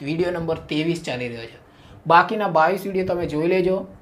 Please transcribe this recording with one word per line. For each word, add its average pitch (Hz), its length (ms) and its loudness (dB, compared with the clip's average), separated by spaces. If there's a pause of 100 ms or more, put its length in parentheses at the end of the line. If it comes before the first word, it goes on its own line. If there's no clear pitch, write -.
વીડિયો 165 280 -2
નંબર 165 260 -4
ત્રેવીસ 165 480 -4
ચાલી 123 240 -6
રહ્યો 117 160 -10
છે. - 140 -18 (480)
બાકીના 180 420 4
બાવીસ 180 360 2
વીડિયો 190 220 -2
તમે 175 200 -2
જોઈ 151 220 -2
લેજો. 185 380 0 (160)